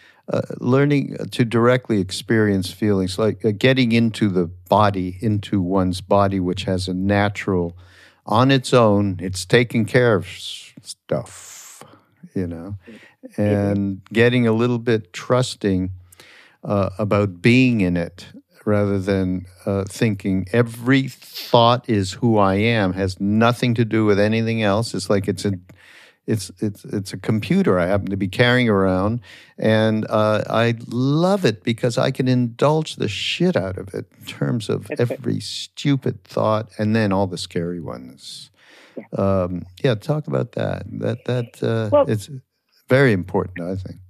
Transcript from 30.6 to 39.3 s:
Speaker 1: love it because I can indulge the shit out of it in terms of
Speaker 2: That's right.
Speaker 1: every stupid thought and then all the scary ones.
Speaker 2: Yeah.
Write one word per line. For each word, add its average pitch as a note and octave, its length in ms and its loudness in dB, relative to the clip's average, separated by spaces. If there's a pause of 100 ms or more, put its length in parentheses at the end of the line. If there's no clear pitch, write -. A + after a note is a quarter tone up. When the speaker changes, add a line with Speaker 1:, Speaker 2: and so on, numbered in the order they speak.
Speaker 1:
love D#3+ 560 0
it A2 200 0
because A#2 340 -2
I B2+ 140 2
can B2+ 160 -2
indulge B2+ 680 0
the - 120 -4
shit E3+ 480 -2
out F#2 200 -4
of F#2 180 -12
it A2 120 -8 (140)
in - 60 -20
terms B2+ 420 -4
of G2 180 -4
Speaker 2:
That's D3 140 -6
right. A#2+ 180 0
Speaker 1:
every A2 220 -4
stupid - 840 -4
thought A2 540 -2
and G#2+ 160 0
then G#2+ 180 2
all G2 140 2
the F2 120 -8
scary F2 420 -6
ones. B1+ 720 -14 (460)
Speaker 2:
Yeah. - 80 -16 (400)